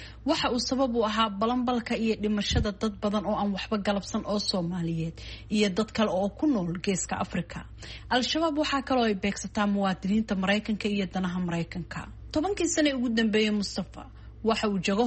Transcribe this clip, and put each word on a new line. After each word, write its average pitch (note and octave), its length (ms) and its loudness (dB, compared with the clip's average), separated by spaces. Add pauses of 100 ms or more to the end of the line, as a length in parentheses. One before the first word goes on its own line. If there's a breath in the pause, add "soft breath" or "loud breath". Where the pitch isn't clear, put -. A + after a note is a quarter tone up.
(260 loud breath)
Waxa D4+ 260 2
uu B3 80 2
sabab B3 360 2
u A#3 100 4
ahaa G#3+ 240 2
balanbalka A#3 680 0
iyo A3 180 2
dhimashada G#3+ 560 2
dad G#3+ 300 -2
badan G3+ 240 2
oo G3+ 100 0
aan G3+ 200 2
waxba G#3+ 220 -2
galabsan G3+ 480 0
oo G#3 140 0
Soomaaliyeed E3+ 760 -2 (320 loud breath)
iyo G#3 200 4
dad A3 220 0
kale - 200 2
oo F#3+ 180 0
ku - 180 -2
nool F#3 320 2
Geeska - 400 -2
Afrika. - 460 -4 (440 loud breath)
Al-Shabaab D4+ 480 2
waxa C#4+ 240 0
kale C4 200 2
oo A#3 80 4
ay G#3 60 2
beegsataa G3+ 520 -2
muwaadiniinta G3+ 680 2
Maraykanka G3+ 520 0
iyo G3+ 260 0
danaha F#3 260 -2
Maraykanka. E3+ 600 -4 (320)
Tobankii F4+ 360 0
sano D4+ 220 4
ee C4+ 40 2
ugu B3+ 160 0
dambeeyay A3 420 4
Mustafa - 520 -4 (400 loud breath)
waxa G#3+ 260 2
uu G3 100 0
jago G3 280 2